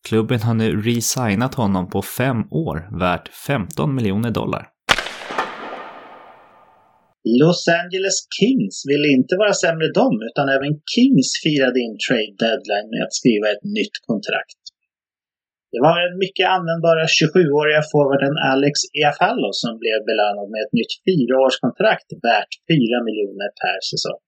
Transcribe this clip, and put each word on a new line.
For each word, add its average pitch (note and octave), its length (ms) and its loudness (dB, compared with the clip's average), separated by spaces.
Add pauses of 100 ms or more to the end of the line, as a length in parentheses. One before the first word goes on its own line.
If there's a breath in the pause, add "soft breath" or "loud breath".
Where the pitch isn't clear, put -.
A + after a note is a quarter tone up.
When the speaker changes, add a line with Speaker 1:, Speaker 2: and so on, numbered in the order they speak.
Speaker 1:
Klubben A2+ 340 0
har A#2 120 2
nu A2 160 2 (180)
re-signat A#2+ 680 0
honom G2 340 0
på G2 120 -2
fem B2+ 360 -2 (140)
år, F2 260 -2 (220)
värt F2 280 -2 (200)
femton C#3 480 -2
miljoner A2+ 360 0
dollar. - 320 -4 (2750)
Speaker 2:
Los E3+ 200 4 (200)
Angeles F#3 360 -4 (200)
Kings G3+ 400 2 (140)
ville D3 160 2 (100)
inte B2+ 240 2
vara G3+ 120 2 (100)
sämre D#3+ 240 0 (120)
dom, A#3+ 160 2 (140)
utan C#3+ 160 -2 (100)
även C#3+ 180 -2 (200)
Kings A#3+ 380 4 (120)
firade C3+ 420 2
in A2 100 -10 (100)
trade G#2+ 280 -2 (100)
deadline A2 500 -2
med A#2+ 120 -4
att - 140 -10
skriva G#2+ 340 2
ett - 120 -8 (120)
nytt G#2 180 -4 (140)
kontrakt. - 520 -6 (1120)
Det A#2+ 140 -2
var E3+ 80 4 (100)
den F3 100 -4 (100)
mycket F#3 220 -2 (100)
användbara E3 460 2 (120)
tjugosjuåriga D3+ 680 4 (120)
forwarden C#3 420 2 (180)
Alex C#3+ 220 2 (240)
Iafallo D3+ 500 2 (120)
som A#2 200 -4
blev A2 160 0 (120)
belönad G#2 440 0
med A2 120 -6
ett - 140 -4
nytt - 140 -4 (120)
fyraårskontrakt C3+ 1040 0 (180)
värt G#2+ 240 0 (200)
fyra B2 260 2 (100)
miljoner G2+ 420 -6 (120)
per - 160 -4 (140)
säsong. - 360 -6